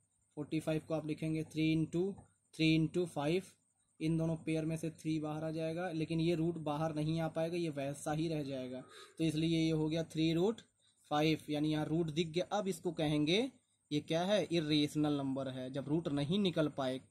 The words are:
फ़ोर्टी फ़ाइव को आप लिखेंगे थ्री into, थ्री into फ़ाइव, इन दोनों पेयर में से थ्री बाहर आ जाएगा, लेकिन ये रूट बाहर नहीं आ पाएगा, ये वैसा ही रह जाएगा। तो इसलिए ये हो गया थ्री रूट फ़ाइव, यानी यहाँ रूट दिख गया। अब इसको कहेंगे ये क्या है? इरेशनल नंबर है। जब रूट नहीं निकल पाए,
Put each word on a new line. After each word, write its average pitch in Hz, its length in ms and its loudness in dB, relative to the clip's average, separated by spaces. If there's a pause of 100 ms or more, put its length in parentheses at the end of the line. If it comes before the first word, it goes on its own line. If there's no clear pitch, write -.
(380)
फ़ोर्टी 151 220 -4
फ़ाइव 156 280 0
को 165 60 -2
आप 156 140 -2
लिखेंगे 156 380 -2
थ्री 160 300 2
into, 160 280 0 (500)
थ्री 160 140 4 (100)
into 160 300 2
फ़ाइव, 165 360 0 (560)
इन 160 180 0
दोनों 160 200 0
पेयर 160 280 -2
में 160 120 -2
से 160 140 -4
थ्री 156 280 -4
बाहर 151 240 -4
आ 160 80 -4
जाएगा, 160 400 -4
लेकिन 160 280 0
ये 165 160 4
रूट 170 280 0
बाहर 151 320 0
नहीं 156 260 0
आ 160 80 0
पाएगा, 165 280 -2
ये 170 120 0
वैसा 143 420 -4
ही 156 160 0
रह 151 160 -2
जाएगा। 127 380 -6 (360)
तो 160 60 0
इसलिए 160 360 2
ये 160 120 4
हो 156 180 2
गया 165 160 -2
थ्री 160 280 2
रूट 190 280 2 (500)
फ़ाइव, 151 280 4 (100)
यानी 151 220 0
यहाँ 151 140 0
रूट 160 260 0
दिख 165 160 0
गया। 165 240 -2
अब 190 160 0
इसको 180 260 -4
कहेंगे 160 580 2 (400)
ये 147 100 0
क्या 160 220 -2
है? 196 220 2
इरेशनल 151 720 2
नंबर 135 300 -4
है। 131 240 -8
जब 135 180 -6
रूट 165 200 0
नहीं 143 300 0
निकल 160 280 2
पाए, 131 320 -2 (120)